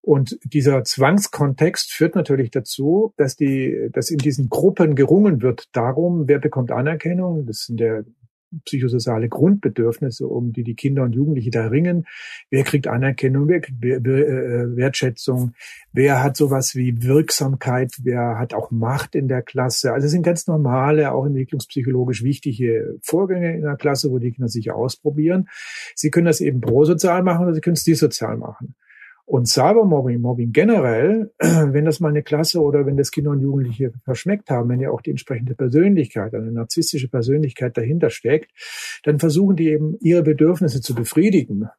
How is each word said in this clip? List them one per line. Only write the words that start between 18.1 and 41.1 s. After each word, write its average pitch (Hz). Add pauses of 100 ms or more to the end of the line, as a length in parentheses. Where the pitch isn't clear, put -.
hat 117
auch 110
Macht 120
in 135
der 127
Klasse. 127
Also 139
es 147
sind 170
ganz 170
normale, 143
auch 131
entwicklungspsychologisch 127
wichtige 117
Vorgänge 175
in 156
der 147
Klasse, 139
wo 127
die 120
Kinder 120
sich 110
ausprobieren. 151 (480)
Sie 156
können 170
das 160
eben 139
prosozial 160
machen 180
oder 175
sie 156
können 175
es -
dissozial 139
machen. 117 (560)
Und 123
Cybermobbing, 147
Mobbing 120
generell, 170
<clears throat> -
wenn 156
das 160
mal 160
eine 147
Klasse 160
oder 143
wenn 139
das 139
Kinder 147
und 139
Jugendliche 131 (100)
verschmeckt 190
haben, 120
wenn 123
ja 135
auch -
die -
entsprechende 127
Persönlichkeit, 135
eine 113
narzisstische 123
Persönlichkeit 127
dahinter 139
steckt, 156 (520)
dann 147
versuchen 175
die 160
eben 151
ihre 170
Bedürfnisse 151
zu -
befriedigen 117